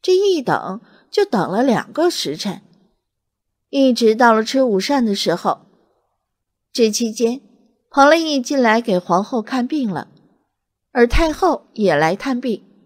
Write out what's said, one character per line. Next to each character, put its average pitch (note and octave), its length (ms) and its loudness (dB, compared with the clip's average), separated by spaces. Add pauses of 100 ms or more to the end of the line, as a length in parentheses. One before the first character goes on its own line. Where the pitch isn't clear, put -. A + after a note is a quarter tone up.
这 F#4 140 2
一 F#4+ 260 0
等 F#3 400 -4 (280)
就 G4+ 160 -2
等 G3+ 260 -2
了 G#3+ 120 0
两 A3+ 280 0
个 E4 180 0
时 D#3 280 -8
辰， - 240 -8 (1080)
一 C4+ 220 2
直 A3+ 240 2
到 A#3 180 4
了 A3 100 2
吃 C4 180 -2
午 G#3+ 180 2
膳 C4+ 240 0
的 G#3 120 0
时 E3 180 -2
候。 - 280 -4 (1080)
这 A3 200 2
期 A3+ 180 -4
间， A#3 300 -4 (500)
彭 C#4 200 4
乐 D#4+ 60 6
义 D#4 260 -2
进 C#4 200 -2
来 A3+ 200 2
给 F#3 180 0
皇 F#3 240 -2
后 A3+ 180 -6
看 B3 240 -4
病 C4+ 240 -4
了， D#3 200 -8 (840)
而 A#3+ 160 2
太 D#4+ 240 2
后 D#4 420 -2
也 F#3+ 220 0
来 D#3+ 220 0
探 B3 240 -6
病。 A#3 240 -6 (200)